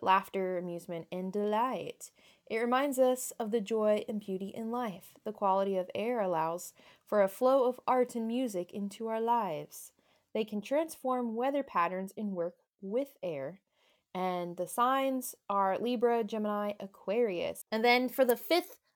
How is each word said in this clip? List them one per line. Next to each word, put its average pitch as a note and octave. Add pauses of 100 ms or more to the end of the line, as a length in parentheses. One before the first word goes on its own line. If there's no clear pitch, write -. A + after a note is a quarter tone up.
laughter, F#3+
amusement, E3+
and F#3
delight. G#3 (380)
It A3
reminds B3+
us B3+
of G#3+
the A#3
joy G#3+
and A3
beauty F#3+
in A3+
life. A3 (100)
The G#3+
quality G3
of F3+
air A3+
allows E3+ (340)
for G#3
a F#3+
flow B3+
of B3
art B3
and A3+
music A3+
into G3+
our A3+
lives. G#3 (420)
They A3
can G#3
transform B3+
weather C#4
patterns F#3
and G#3+
work F3 (240)
with A#3
air. D#3 (520)
And F3+
the F3+
signs C4 (120)
are G3
Libra, A#3
Gemini, G#3
Aquarius. G3
And A3
then B3
for C4
the A#3
fifth E4+ (200)